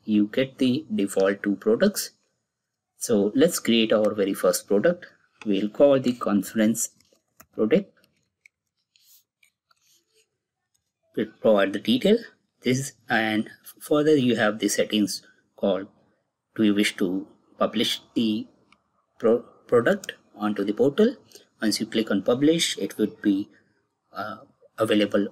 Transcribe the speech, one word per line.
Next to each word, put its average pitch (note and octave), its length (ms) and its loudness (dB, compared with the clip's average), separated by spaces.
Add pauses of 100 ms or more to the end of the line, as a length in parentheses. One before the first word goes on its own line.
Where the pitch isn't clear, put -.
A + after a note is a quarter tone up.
You G#2 220 2
get C3 320 -4
the B2 260 0 (100)
default G2+ 480 0
two G2+ 140 -2
products. B2 540 0 (960)
So G#2 280 0
let's D3+ 240 2
create A#2 340 0
our G#2+ 220 2
very G2 180 -2
first - 340 0
product. E3 400 0 (380)
We'll G#2 240 -2
call C#3 320 4
the B2 140 -2
conference G#2+ 720 0 (680)
product. C3 360 0 (3250)
We'll A2 280 -6
provide G2 320 4
the G#2 60 -6
detail. C3 360 2 (460)
This, C3 300 -2 (180)
and A2 400 -2 (280)
further D3+ 380 2
you B2 200 2
have G#2+ 220 0
the G#2 100 0
settings G#2 520 -2 (340)
called, G2 340 -4 (680)
do A2+ 60 0
you G#2 120 2
wish G#2 220 -2
to F#2+ 300 -4 (320)
publish - 420 -2 (140)
the A2+ 320 -2 (720)
pro-, A#2+ 260 0 (220)
product B2+ 480 0 (200)
onto G#2 300 -4
the G#2 80 -4
portal? C#3+ 420 2 (460)
Once G#2+ 200 -2
you A2 60 -6
click A2+ 240 -4
on G2+ 120 -2
publish, C#3+ 560 0
it G2+ 180 -8
would - 240 -4
be, G2+ 300 -2 (640)
uh, G#2 240 -10 (400)
available G#2 540 0